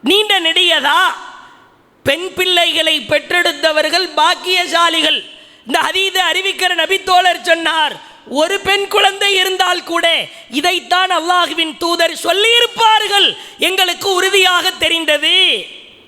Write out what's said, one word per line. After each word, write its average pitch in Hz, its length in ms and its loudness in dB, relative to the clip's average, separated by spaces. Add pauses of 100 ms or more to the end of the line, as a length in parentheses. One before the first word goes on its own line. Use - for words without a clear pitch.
நீண்ட 403 380 2
நெடியதா? 330 600 2 (1000)
பெண் 330 320 -2
பிள்ளைகளை 339 680 0
பெற்றெடுத்தவர்கள் 311 1160 0
பாக்கியசாலிகள். 330 1120 0 (360)
இந்த 285 120 -2
ஹதீஸை 370 420 -2 (120)
அறிவிக்கிற 359 420 -2
நபித்தோழர் 359 680 0
சொன்னார், 320 540 0 (320)
"ஒரு 320 320 0
பெண் 392 280 -2
குழந்தை 403 460 0
இருந்தால் 370 500 0
கூட 330 420 -2 (240)
இதைத்தான் 359 600 0
அல்லாஹுவின் 330 680 0
தூதர் 339 360 0
சொல்லியிருப்பார்கள், 415 1200 2 (220)
எங்களுக்கு 370 540 -2
உறுதியாக 370 580 2
தெரிந்தது." 330 960 0 (420)